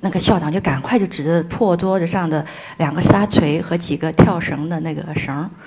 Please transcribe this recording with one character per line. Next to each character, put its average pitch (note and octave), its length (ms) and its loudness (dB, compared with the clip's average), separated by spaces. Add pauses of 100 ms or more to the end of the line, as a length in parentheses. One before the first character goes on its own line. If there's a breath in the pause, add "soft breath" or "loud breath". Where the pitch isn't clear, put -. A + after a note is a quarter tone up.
那 F#3+ 100 0
个 F#3+ 80 0
校 G3 200 4
长 D3+ 120 -2
就 F3+ 100 0
赶 C#3+ 220 0
快 A#3+ 160 2
就 G3 80 2
指 D#3 160 -6
着 E3 220 2
破 F3 320 2
桌 F#3+ 220 0
子 F3 80 0
上 F3 220 0
的 D3+ 160 0 (320 loud breath)
两 D3 160 0
个 D#3+ 80 -2
沙 G3+ 240 2
锤 E3+ 380 2
和 E3+ 160 -2
几 D3 180 -4
个 D#3+ 160 -2
跳 E3+ 280 4
绳 D3+ 280 -4
的 E3+ 120 -4
那 E3 120 -4
个 D3+ 220 -8
绳 C3+ 200 -4
儿。 D#3 140 -6 (180 loud breath)